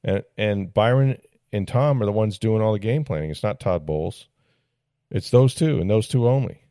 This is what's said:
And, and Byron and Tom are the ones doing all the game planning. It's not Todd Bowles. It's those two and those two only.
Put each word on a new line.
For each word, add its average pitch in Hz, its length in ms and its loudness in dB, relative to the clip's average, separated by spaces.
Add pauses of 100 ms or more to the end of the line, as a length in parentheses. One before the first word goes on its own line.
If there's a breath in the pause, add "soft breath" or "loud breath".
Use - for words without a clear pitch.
And, 98 200 -2 (140)
and 101 360 -2
Byron 127 460 2 (320)
and 101 160 -2
Tom 135 340 0
are 107 40 0
the 101 60 0
ones 107 280 0
doing 110 220 0
all 110 120 2
the 104 60 -2
game 117 240 -2
planning. 78 260 -4
It's 76 140 -8
not 104 160 -4
Todd 87 260 -2
Bowles. 78 420 -6 (840)
It's - 180 -6
those 127 240 6
two 160 260 0
and 87 100 -2
those 110 180 2
two 120 200 2
only. 127 440 0